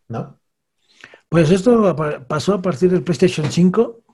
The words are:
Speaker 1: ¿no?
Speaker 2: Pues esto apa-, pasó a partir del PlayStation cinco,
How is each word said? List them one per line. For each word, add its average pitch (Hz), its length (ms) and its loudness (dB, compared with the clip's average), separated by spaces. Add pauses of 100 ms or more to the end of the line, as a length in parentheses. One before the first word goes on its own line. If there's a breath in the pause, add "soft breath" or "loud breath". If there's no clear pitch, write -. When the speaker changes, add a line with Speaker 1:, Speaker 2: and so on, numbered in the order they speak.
Speaker 1:
¿no? - 320 -12 (880 soft breath)
Speaker 2:
Pues 160 240 2
esto 214 360 4
apa-, 151 400 -4
pasó 156 260 -2
a 196 80 -4
partir 180 300 0
del 180 120 -2
PlayStation 156 480 -2
cinco, 185 520 0 (100)